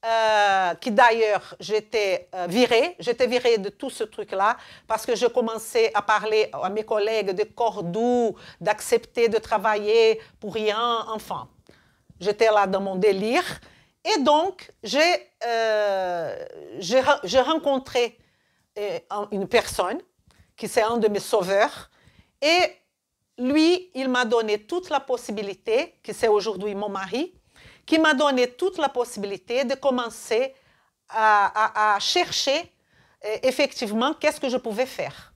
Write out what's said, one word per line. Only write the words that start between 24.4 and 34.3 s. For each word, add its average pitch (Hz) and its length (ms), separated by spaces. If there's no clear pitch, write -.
toute 359 240
la 294 100
possibilité, 226 1040
qui 214 100
c'est - 140
aujourd'hui 208 480
mon 202 120
mari, 196 460
qui 320 140
m'a 311 140
donné 254 380
toute 370 260
la 302 100
possibilité 240 800
de 226 100
commencer 247 800
à, 214 840
à, 202 40
à 202 40
chercher, 330 720
euh, 214 160
effectivement 254 720
qu'est-ce 302 260